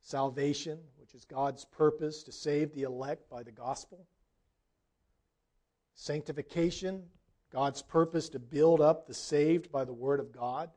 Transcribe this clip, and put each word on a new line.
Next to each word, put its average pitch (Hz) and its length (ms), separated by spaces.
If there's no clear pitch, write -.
Salvation, 139 760
which - 160
is 123 100
God's 139 400
purpose 151 600
to - 80
save 147 420
the 139 80
elect 131 480
by 120 120
the 117 100
gospel. 135 540
Sanctification, 170 1080
God's 135 300
purpose 165 480
to 135 100
build 151 420
up 160 260
the 120 80
saved 156 580
by 135 120
the 127 80
word 135 280
of 131 120
God. 127 440